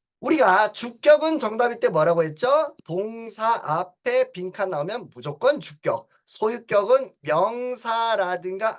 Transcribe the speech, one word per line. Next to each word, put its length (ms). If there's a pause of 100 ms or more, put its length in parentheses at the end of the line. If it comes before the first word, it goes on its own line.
(200)
우리가 520
주격은 640
정답일 400
때 120
뭐라고 320
했죠? 520 (100)
동사 760
앞에 680
빈칸 380
나오면 440
무조건 460
주격. 480 (180)
소유격은 920
명사라든가 1600